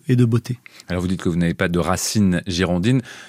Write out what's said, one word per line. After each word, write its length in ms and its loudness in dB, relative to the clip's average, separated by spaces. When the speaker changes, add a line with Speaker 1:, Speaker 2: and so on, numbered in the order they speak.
Speaker 1:
et 80 2
de 80 6
beauté. 340 0
Speaker 2:
Alors 140 -4
vous 80 0
dites 120 -4
que 60 -4
vous 80 0
n'avez 180 2
pas 140 -2
de 120 -2
racines 680 0
girondines. 540 0